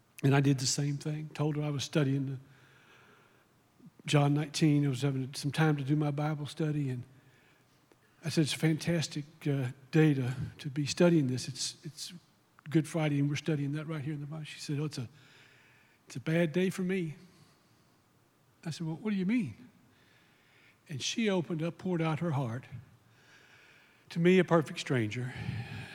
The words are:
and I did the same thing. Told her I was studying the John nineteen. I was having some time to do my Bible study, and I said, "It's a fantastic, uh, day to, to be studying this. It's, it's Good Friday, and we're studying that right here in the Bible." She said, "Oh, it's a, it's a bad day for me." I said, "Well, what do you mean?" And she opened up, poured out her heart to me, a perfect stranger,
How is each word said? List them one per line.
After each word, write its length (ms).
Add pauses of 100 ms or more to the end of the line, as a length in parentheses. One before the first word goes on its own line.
(240)
and 120
I 60
did 180
the 60
same 320
thing. 360
Told 240
her 60
I 60
was 140
studying 420
the 120 (1700)
John 280
nineteen. 520
I 40
was 120
having 320
some 180
time 260
to 60
do 120
my 160
Bible 340
study, 440
and 140 (1200)
I 60
said, 140
"It's 100
a 40
fantastic, 680 (220)
uh, 200 (240)
day 220
to, 200 (260)
to 100
be 160
studying 420
this. 200
It's, 360
it's 300 (560)
Good 180
Friday, 320
and 100
we're 60
studying 380
that 140
right 140
here 120
in 80
the 60
Bible." 180
She 140
said, 200
"Oh, 60
it's 140
a, 80 (1000)
it's 80
a 40
bad 320
day 180
for 140
me." 320 (1500)
I 40
said, 160
"Well, 160
what 100
do 40
you 100
mean?" 300 (1300)
And 120
she 280
opened 340
up, 140
poured 240
out 180
her 120
heart 340 (1400)
to 100
me, 200
a 40
perfect 360
stranger, 540 (600)